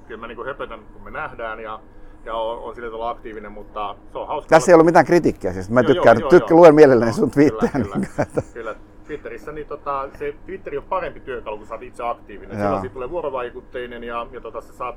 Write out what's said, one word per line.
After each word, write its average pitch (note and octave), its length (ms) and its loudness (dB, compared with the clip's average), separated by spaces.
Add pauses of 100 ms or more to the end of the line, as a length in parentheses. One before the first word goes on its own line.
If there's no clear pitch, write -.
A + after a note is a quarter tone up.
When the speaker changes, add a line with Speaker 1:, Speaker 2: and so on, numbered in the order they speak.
Speaker 1:
Kyllä A2+ 140 -16
mä A#2 60 -12
niinku A#2 160 -14
höpötän, A#2 360 -12 (140)
kun - 100 -20
me - 80 -18
nähdään A#2+ 480 -12
ja, A2 200 -12 (460)
ja A2+ 100 -8
on, A2+ 240 -4
on A#2 160 -12
sillä A#2+ 120 -12
tavalla A2+ 220 -8
aktiivinen, A2 420 -12
mutta G#2 440 -12 (160)
se - 60 -12
on A2 100 -8
hauska C#3+ 220 -8
Speaker 2:
Tässä D#3+ 220 4
ei - 20 8
Speaker 1:
olla E3 80 8
Speaker 2:
ollut D#3+ 40 4
mitään E3 200 4
kritiikkiä, D3+ 480 0
siis F#2 160 -10
mä A#2+ 120 4
Speaker 1:
Joo, C3+ 120 2
Speaker 2:
tykkään, A#2 260 6
Speaker 1:
joo, B2 100 -4
Speaker 2:
tykk-, F3+ 200 6
Speaker 1:
joo. E3 100 6
Speaker 2:
luen D#3+ 160 10
mielelläni C3 360 8
Speaker 1:
Joo, A2+ 40 -6
Speaker 2:
sun D#3 160 0
Speaker 1:
kyllä, C#3+ 180 4
Speaker 2:
twiittejä, B2 340 -2
Speaker 1:
kyllä. - 120 -6
Speaker 2:
niinku, - 260 -4
että C#3+ 200 -4 (120)
Speaker 1:
Kyllä. A2+ 220 -12 (320)
Twitterissä C#3+ 440 -14
niin D3+ 160 -14
tota, C#3+ 420 -8 (100)
se C#3+ 160 -8 (100)
Twitteri E3+ 320 -10
on C3+ 60 -8
parempi D#3+ 360 -8
työkalu, A2 380 -10
kun G#2 100 -18
sä A2+ 60 -12
oot A2+ 100 -12
itse B2 200 -14
aktiivinen. G#2 540 -10
Speaker 2:
Joo. G2+ 60 -6
Speaker 1:
Silloin G2 180 -2
siitä F#2+ 120 -10
tulee B2+ 160 -10
vuorovaikutteinen B2 920 -10
ja, A#2 280 -10
ja A#2+ 100 -16
tota, A2+ 200 -14
sä - 120 -20
saat, B2 240 -12